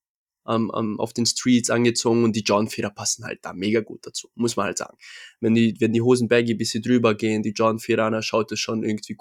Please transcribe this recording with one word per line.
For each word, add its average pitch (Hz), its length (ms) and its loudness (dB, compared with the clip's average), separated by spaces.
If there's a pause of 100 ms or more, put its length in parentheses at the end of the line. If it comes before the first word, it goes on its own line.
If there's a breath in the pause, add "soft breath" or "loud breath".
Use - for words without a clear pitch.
(480)
ähm, 113 300 0
ähm, 107 220 -2
auf 104 120 -4
den 120 140 -2
Streets 120 460 2
angezogen 117 520 2
und 113 120 2
die 110 80 -4
Jordan 107 260 2
Vierer 107 220 -4
passen - 340 -6
halt - 160 -10
da 85 120 -12
mega 104 260 0
gut - 260 -8
dazu, - 300 -14
muss 117 200 -2
man 101 120 -2
halt 90 100 -6
sagen. - 180 -10 (440 loud breath)
Wenn 110 160 2
die, 113 240 4
wenn 113 120 2
die 113 100 2
Hosen 120 260 4
baggy 120 260 2
ein 104 60 -4
bisschen 110 240 -4
drüber 117 320 2
gehen, 110 260 0
die 107 80 -2
Jordan 110 300 0
Vierer 110 420 0
schaut 110 300 -2
das 107 80 -6
schon 110 240 -4
irgendwie 107 380 -6